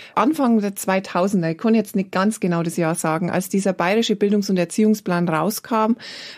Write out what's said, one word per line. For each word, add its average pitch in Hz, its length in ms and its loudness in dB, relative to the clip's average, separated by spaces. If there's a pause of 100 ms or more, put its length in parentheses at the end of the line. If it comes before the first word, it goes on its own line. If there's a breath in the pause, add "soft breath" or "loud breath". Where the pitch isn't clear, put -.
(160 loud breath)
Anfang 262 460 2
der 202 140 -4
zweitausender, 190 760 0
ich 160 60 -4
kann 220 180 2
jetzt 214 220 0
nicht 190 160 -4
ganz 202 260 0
genau 170 240 0
das 170 140 -4
Jahr 165 180 0
sagen, 165 340 -2
als - 200 -4
dieser 196 240 0
bayerische 202 420 0
Bildungs- 202 340 0
und 196 60 2
Erziehungsplan 180 720 0
rauskam, 220 680 0 (420 loud breath)